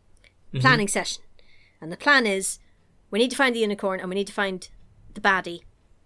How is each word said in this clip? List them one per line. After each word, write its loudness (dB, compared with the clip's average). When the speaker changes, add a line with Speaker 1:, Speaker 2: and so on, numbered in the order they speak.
Speaker 1:
Mm-hmm. -6
Speaker 2:
Planning 4
session. -4
And -12
the -10
plan 4
is, -2
we -2
need 2
to -8
find 2
the -2
unicorn, -2
and -8
we -4
need -2
to -16
find -4
the -12
baddie. 0